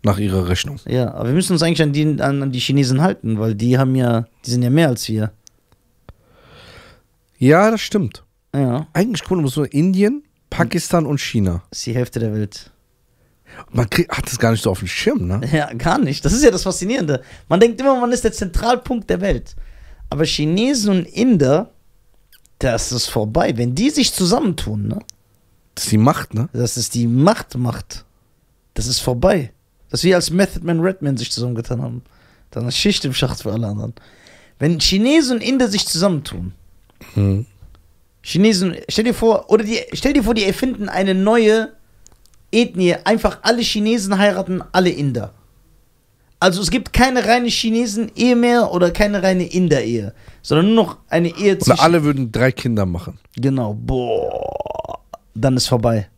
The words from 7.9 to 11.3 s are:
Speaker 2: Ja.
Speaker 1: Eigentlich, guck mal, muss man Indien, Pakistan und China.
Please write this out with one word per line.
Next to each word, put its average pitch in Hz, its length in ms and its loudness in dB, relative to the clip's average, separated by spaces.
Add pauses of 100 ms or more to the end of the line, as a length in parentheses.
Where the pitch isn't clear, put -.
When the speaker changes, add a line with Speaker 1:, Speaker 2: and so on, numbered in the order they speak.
Speaker 2:
Ja. 139 380 -2
Speaker 1:
Eigentlich, 214 300 0
guck - 140 -6
mal, 170 60 0
muss 127 140 -2
man 147 80 0
Indien, 190 580 0 (260)
Pakistan 170 560 0
und 139 140 -2
China. 92 500 -2